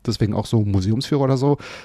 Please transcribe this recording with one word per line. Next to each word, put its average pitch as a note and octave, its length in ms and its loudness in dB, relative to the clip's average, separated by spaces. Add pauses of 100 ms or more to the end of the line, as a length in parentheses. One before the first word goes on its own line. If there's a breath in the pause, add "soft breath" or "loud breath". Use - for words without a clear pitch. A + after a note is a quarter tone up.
deswegen G#2+ 260 0
auch G2+ 140 -2
so A2+ 160 2
Museumsführer G#2+ 640 0
oder C3 120 2
so, C#3 220 2 (260 loud breath)